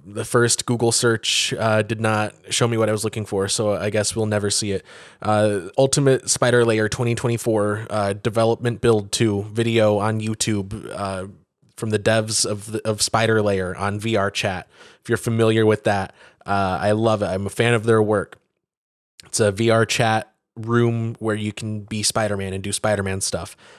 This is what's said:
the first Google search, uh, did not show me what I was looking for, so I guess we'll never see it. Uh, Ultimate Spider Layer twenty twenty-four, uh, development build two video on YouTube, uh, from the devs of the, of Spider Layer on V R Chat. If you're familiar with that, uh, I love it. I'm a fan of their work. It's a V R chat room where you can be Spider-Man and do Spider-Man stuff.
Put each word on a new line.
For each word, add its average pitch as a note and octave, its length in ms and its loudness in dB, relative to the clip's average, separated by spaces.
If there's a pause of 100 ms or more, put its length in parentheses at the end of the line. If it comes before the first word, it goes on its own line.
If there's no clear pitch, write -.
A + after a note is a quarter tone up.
the G2+ 200 -10
first A#2+ 400 2
Google A#2 260 0
search, - 640 0
uh, A2 260 2
did A2 180 -6
not G#2+ 320 0 (160)
show A#2+ 180 0
me A#2 80 0
what A2 140 2
I - 20 0
was G#2+ 120 -2
looking G#2+ 220 -4
for, G2 220 -2
so G#2 280 0
I G2 160 -4
guess G#2 240 0
we'll A2 100 -2
never G#2 240 0
see G#2 220 -2
it. F#2+ 120 -4 (380)
Uh, G#2 560 0
Ultimate C3+ 520 2
Spider A#2+ 360 4
Layer A2 240 2
twenty A#2+ 260 -2
twenty-four, A2 760 -2
uh, G2+ 240 -2
development A2+ 680 0
build G#2+ 300 2
two G#2 320 0 (100)
video A2 460 2
on A2 200 -2
YouTube, G#2 760 -4
uh, F#2+ 340 -6 (500)
from A2 140 -6
the G#2+ 80 2
devs A2 460 2
of G#2 260 -6
the, A2 160 -6
of G#2+ 140 -2
Spider A2 400 2
Layer F#2+ 360 0
on G2+ 220 -2
V A2 180 -2
R G2 140 2
Chat. F#2 360 -4 (340)
If - 80 -20
you're A2+ 80 2
familiar A2+ 500 2
with G#2+ 180 4
that, G2+ 280 0 (320)
uh, F#2+ 360 0
I G#2 120 2
love A2 280 2
it. G2 60 -2
I'm F#2+ 180 -4
a G2 60 -6
fan A#2 240 2
of G#2+ 100 0
their A2+ 160 4
work. G#2 360 -2 (880)
It's - 140 -4
a G#2 120 4
V A2+ 180 0
R A2+ 160 4
chat A2 440 0 (260)
room A#2 640 0
where A2 160 -2
you G#2+ 160 -4
can G#2+ 300 -8
be G#2 220 -6
Spider-Man G2 500 -2
and F#2+ 100 -6
do G2+ 80 -8
Spider-Man G2 500 -2
stuff. - 340 -6 (240)